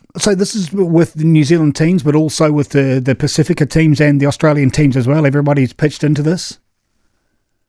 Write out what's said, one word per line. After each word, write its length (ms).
So 160
this 220
is 180
with 400
the 100
New 200
Zealand 320
teams, 260
but 140
also 360
with 180
the, 300
the 140
Pacifica 540
teams 340
and 180
the 60
Australian 460
teams 260
as 80
well. 180
Everybody's 480
pitched 320
into 200
this? 340